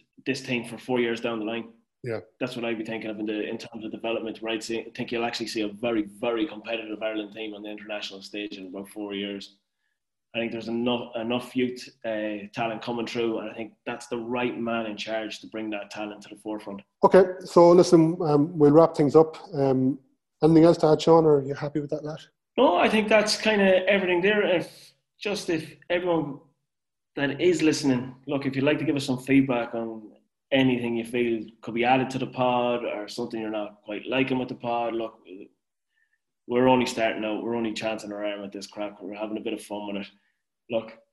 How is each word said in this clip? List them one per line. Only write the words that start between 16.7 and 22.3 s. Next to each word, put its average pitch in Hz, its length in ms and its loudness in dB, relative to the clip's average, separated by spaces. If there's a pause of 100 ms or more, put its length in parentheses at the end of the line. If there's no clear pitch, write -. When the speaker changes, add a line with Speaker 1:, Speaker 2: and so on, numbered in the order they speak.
Speaker 2:
Okay, 190 200 8 (160)
so 175 320 8
listen, 175 500 8
um, 147 360 2
we'll 147 140 8
wrap 165 240 8
things 143 200 2
up. 160 220 6 (160)
Um, 135 440 2 (460)
anything 160 220 8
else 170 140 6
to 156 80 4
add, 151 140 4
Sean, 165 240 6
or 151 140 6
are 131 60 -4
you 139 100 -6
happy 147 240 -6
with 143 100 -8
that, 151 160 -6
lad? 156 140 -10 (380)